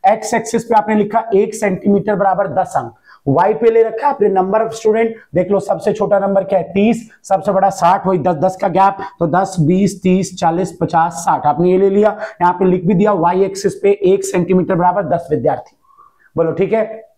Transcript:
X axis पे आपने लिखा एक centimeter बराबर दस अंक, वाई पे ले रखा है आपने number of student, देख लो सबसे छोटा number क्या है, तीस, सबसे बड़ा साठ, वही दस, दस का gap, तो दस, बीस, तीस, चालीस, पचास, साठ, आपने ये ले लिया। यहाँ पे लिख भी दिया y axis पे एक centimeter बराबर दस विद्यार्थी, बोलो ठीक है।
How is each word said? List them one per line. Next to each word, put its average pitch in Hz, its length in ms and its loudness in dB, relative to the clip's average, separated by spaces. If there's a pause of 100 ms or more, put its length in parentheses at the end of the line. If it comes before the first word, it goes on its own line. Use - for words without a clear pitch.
X - 260 0
axis 226 300 -2
पे 226 140 -2
आपने 214 180 0
लिखा 214 400 0
एक 214 200 0
centimeter 202 600 0
बराबर 185 380 0
दस - 240 -2
अंक, - 160 -6 (340)
वाई 180 260 2
पे 226 180 2
ले 226 120 4
रखा 220 240 -4
है 285 60 0
आपने 208 160 2
number 190 300 0
of 226 140 -2
student, 226 360 0 (260)
देख 180 160 0
लो 196 80 2
सबसे 202 340 -2
छोटा 202 260 0
number 196 240 0
क्या 190 160 -2
है, 190 60 -4
तीस, 208 440 0 (140)
सबसे 190 280 -2
बड़ा 190 200 2
साठ, 185 360 0
वही 185 120 0
दस, 170 160 0
दस 185 200 -2
का - 140 -4
gap, 196 280 2 (220)
तो 170 100 0
दस, 190 320 0
बीस, 185 420 2
तीस, 185 360 0
चालीस, 175 320 0 (100)
पचास, 170 340 0
साठ, 156 320 -2
आपने 170 240 2
ये 185 60 4
ले 196 120 4
लिया। 202 280 2 (240)
यहाँ 175 120 2
पे 190 120 0
लिख 180 200 2
भी 202 80 2
दिया 208 200 2
y 180 320 2
axis 190 300 -4
पे 196 160 0 (120)
एक 190 220 2
centimeter 180 500 0
बराबर 180 320 0
दस 170 240 -2
विद्यार्थी, 135 440 -4 (600)
बोलो 160 180 0
ठीक 175 200 -2
है। - 320 -4 (120)